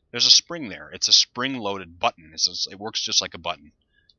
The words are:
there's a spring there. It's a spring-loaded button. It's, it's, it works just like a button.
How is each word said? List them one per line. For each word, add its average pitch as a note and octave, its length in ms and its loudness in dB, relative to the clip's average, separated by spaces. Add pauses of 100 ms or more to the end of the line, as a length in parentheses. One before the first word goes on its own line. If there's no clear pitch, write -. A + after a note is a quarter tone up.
(120)
there's A#2+ 140 2
a - 40 6
spring D#3+ 380 4
there. D2+ 260 -14
It's - 140 -4
a - 40 6
spring-loaded G2+ 840 0
button. E2 340 -4
It's, E2 160 -2
it's, F2 220 -6
it F#2+ 80 -16
works G#2 240 -6
just - 180 0
like F#2 140 -8
a F#2+ 40 -12
button. D#2+ 340 -8 (460)